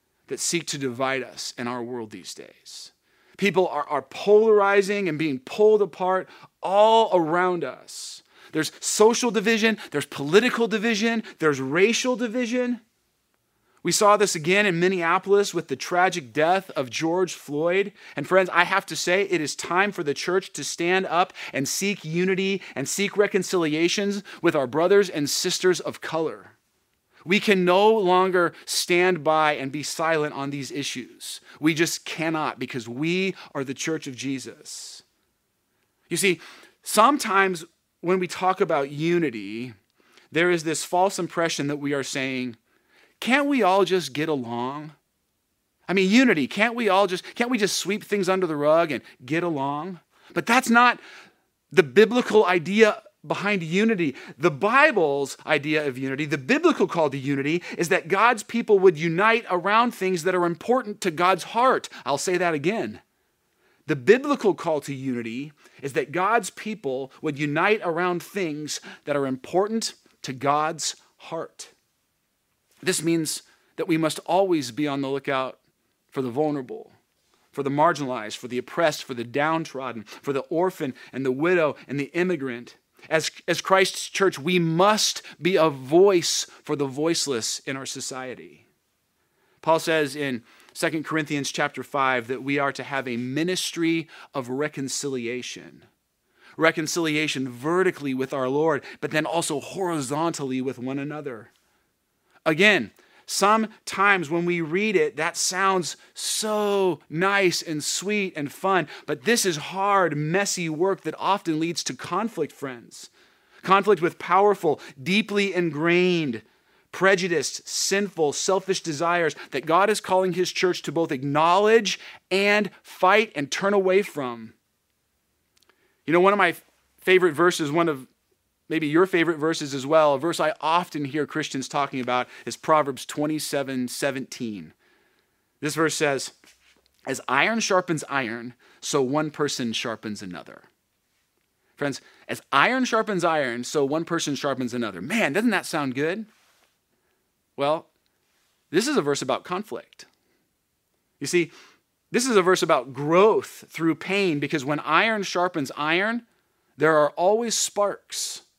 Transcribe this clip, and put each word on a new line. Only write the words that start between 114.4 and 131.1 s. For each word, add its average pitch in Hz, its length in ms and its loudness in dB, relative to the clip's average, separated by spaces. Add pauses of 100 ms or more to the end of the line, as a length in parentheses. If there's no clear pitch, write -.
deeply 202 500 0
ingrained, 170 920 0 (480)
prejudiced, 175 800 0
sinful, 180 640 -2
selfish 190 480 0
desires 165 560 0 (140)
that 143 160 -6
God 185 240 4
is 208 100 0
calling 185 320 0
his 175 180 -2
church 180 320 0
to - 80 -8
both 160 220 -2
acknowledge 175 880 2 (300)
and 202 400 2 (120)
fight 208 540 2
and 143 140 -6
turn 202 240 0
away 190 260 4
from. 120 540 -10 (1500)
You 151 80 0
know, 175 60 6
one 196 120 6
of 208 60 0
my 175 160 4 (440)
favorite 180 360 4
verses, 165 360 2
one 165 200 2
of 131 160 -8 (640)
maybe 156 160 -2
your 165 180 4
favorite 170 320 0
verses 151 380 -4
as 131 100 -6
well, 147 300 4
a 135 40 -2
verse 165 220 -4
I 156 220 0
often 160 420 -2
hear 139 220 -4